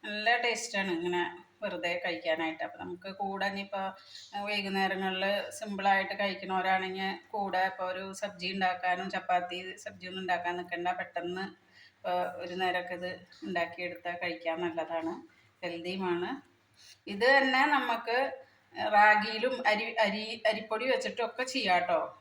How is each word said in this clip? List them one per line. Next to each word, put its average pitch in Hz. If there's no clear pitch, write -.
നല്ല 214
ടേസ്റ്റാണ് 208
ഇങ്ങനെ 175
വെറുതെ 175
കഴിക്കാനായിട്ട്. 160
അപ്പം -
നമുക്ക് 180
കൂടെ 196
ഇനിയിപ്പോൾ 196
വൈകുന്നേരങ്ങളിൽ 190
സിമ്പിളായിട്ട് 196
കഴിക്കണവരാണെങ്കിൽ 190
കൂടെ 190
ഇപ്പോൾ 185
ഒരു 190
സബ്ജി 185
ഉണ്ടാക്കാനും 185
ചപ്പാത്തി 180
സബ്ജി 190
ഒന്നും 190
ഉണ്ടാക്കാൻ 175
നിൽക്കണ്ട, 175
പെട്ടെന്ന് 180
ഇപ്പോൾ 180
ഒരു 180
നേരമൊക്കെ 180
ഇത് 180
ഉണ്ടാക്കിയെടുത്താൽ 175
കഴിക്കാൻ 165
നല്ലതാണ്, 165
ഹെൽത്തിയുമാണ്. 175
ഇത് 202
തന്നെ 262
നമുക്ക് 233
റാഗിയിലും 214
അരി, 214
അരി, 208
അരിപ്പൊടി 220
വെച്ചിട്ടൊക്കെ 226
ചെയ്യാം 190
കേട്ടോ. 165